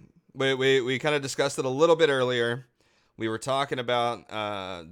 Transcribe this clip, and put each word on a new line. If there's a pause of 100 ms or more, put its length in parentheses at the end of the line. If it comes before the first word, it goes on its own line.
(340)
we,
we,
we
kinda
discussed
it
a
little
bit
earlier. (500)
We
were
talking
about,
uh,